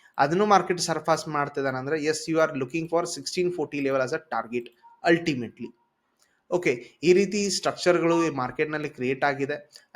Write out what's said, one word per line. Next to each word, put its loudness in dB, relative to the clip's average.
ಅದನ್ನು 4
ಮಾರ್ಕೆಟ್ 4
ಸರ್ಪಾಸ್ -2
ಮಾಡ್ತಿದ್ದಾನೆ -2
ಅಂದ್ರೆ, -4
yes, 0
you 2
are -2
looking -4
for 0
sixteen -4
forty -4
level 2
as -4
a -4
target -6
ultimately. -2
ಓಕೆ, -2
ಈ 6
ರೀತಿ 2
ಸ್ಟ್ರಕ್ಚರ್‌ಗಳು 2
ಈ 0
ಮಾರ್ಕೆಟ್‌ನಲ್ಲಿ -4
ಕ್ರಿಯೇಟ್ -2
ಆಗಿದೆ. -4